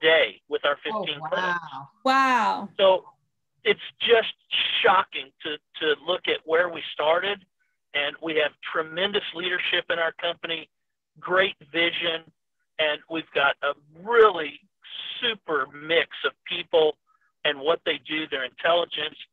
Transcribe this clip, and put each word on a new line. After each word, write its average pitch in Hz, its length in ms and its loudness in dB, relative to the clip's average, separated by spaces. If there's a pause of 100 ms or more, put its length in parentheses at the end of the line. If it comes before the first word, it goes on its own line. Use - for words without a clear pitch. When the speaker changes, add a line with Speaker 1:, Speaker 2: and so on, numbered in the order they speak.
Speaker 1:
day 156 480 2
with 147 160 -2
our 143 120 0 (100)
Speaker 2:
Oh, 151 160 -4
Speaker 1:
fifteen 151 160 -8
clinics. 175 420 -4
Speaker 2:
wow. 143 260 -14 (160)
Speaker 3:
Wow. 240 720 2
Speaker 1:
So 190 300 6 (580)
it's 202 160 2 (200)
just 226 340 4 (500)
shocking 185 460 2 (140)
to, 151 140 -6 (240)
to 156 220 0
look 175 240 -4
at 165 180 0
where 165 240 2
we 165 120 -10 (100)
started, 185 540 0 (480)
and 147 300 -2
we 160 140 -4
have 147 140 2 (220)
tremendous 180 480 -2 (140)
leadership 175 560 -2
in 170 80 -2
our 165 140 0
company, 165 540 -8 (520)
great 185 360 0 (160)
vision, 165 540 -2 (540)
and 151 200 -2 (120)
we've 160 240 -6
got 139 260 2
a 143 120 -2 (280)
really 190 580 4 (600)
super 165 460 -2
mix 151 420 -2 (160)
of 139 60 -2 (160)
people 165 500 2 (480)
and 143 140 0
what 156 260 0
they 151 220 -2
do, 156 240 -4
their 135 120 -4
intelligence, 156 720 -2 (180)